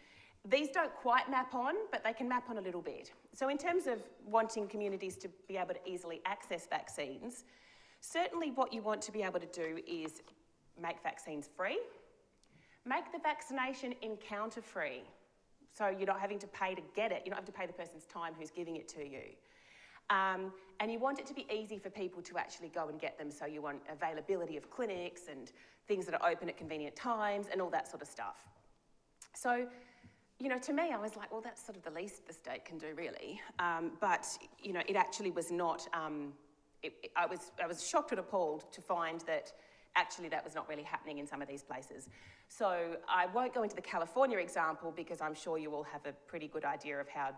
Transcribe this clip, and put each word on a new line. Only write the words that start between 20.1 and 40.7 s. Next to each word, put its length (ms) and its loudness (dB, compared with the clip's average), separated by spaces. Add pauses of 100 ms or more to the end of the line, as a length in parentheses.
and 100 2
you 100 -2
want 200 2
it 60 -6
to 80 -10
be 200 -6
easy 240 -2
for 120 -8
people 320 -4
to 160 -4
actually 320 -6
go 180 -2
and 100 -6
get 200 -4
them. 120 -4
So 160 -8
you 160 -4
want 200 -4 (100)
availability 640 0
of 160 -8
clinics 580 -2
and 220 -10 (340)
things 200 4
that 160 0
are 100 8
open 160 0
at 80 -2
convenient 400 -4
times 560 2
and 80 2
all 120 2
that 180 0
sort 120 -8
of 60 -10
stuff. 300 -8 (960)
So, 340 2 (720)
you 80 -2
know, 120 4
to 120 -2
me, 220 4
I 40 0
was 200 -2
like, 140 -8
"Well, 100 -2
that's 240 -10
sort 100 -10
of 80 -16
the 60 -6
least 360 -8
the 80 -14
state 300 -8
can 140 -10
do, 180 -6
really." 460 -6 (180)
Um, 400 2
but, 260 4 (360)
you 100 -4
know, 160 0
it 80 4
actually 360 4
was 200 0
not, 420 2
um, 380 -2 (520)
it, 100 -4 (100)
it, 120 -10
I 100 6
was, 260 -2 (100)
I 60 2
was 180 -2
shocked 260 4
and 80 2
appalled 520 2
to 100 -12
find 400 2
that 300 0 (440)
actually 340 4
that 160 0
was 80 -8
not 160 -2
really 140 -4